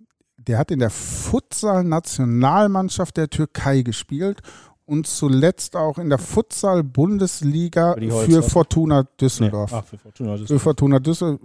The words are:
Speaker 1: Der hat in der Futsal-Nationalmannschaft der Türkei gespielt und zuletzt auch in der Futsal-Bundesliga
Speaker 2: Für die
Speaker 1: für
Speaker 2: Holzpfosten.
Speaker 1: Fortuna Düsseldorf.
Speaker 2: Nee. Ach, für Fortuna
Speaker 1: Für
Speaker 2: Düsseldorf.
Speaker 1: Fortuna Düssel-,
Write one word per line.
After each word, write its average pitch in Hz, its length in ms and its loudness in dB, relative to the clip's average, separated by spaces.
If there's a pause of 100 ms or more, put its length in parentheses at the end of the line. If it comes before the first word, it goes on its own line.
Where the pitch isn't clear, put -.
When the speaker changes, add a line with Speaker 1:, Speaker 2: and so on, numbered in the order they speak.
(380)
Speaker 1:
Der 117 200 -2
hat 151 140 -2
in 143 80 -2
der 113 100 2
Futsal-Nationalmannschaft 180 2250 -2
der 156 140 -2
Türkei 139 520 -2
gespielt 147 580 -6 (460)
und 151 200 -2
zuletzt 143 720 0
auch 160 220 -2
in 170 100 -4
der 143 80 2
Futsal-Bundesliga 170 1800 0
Speaker 2:
Für 117 80 -4
die 110 80 -2
Speaker 1:
für 113 60 -2
Speaker 2:
Holzpfosten. 160 360 4
Speaker 1:
Fortuna 156 520 2 (180)
Düsseldorf. 107 500 0
Speaker 2:
Nee. 120 80 -6
Ach, 101 60 -8
für - 140 -20
Fortuna 107 340 -10
Speaker 1:
Für 101 60 -6
Speaker 2:
Düsseldorf. 113 240 0
Speaker 1:
Fortuna 139 360 2
Düssel-, 156 460 -2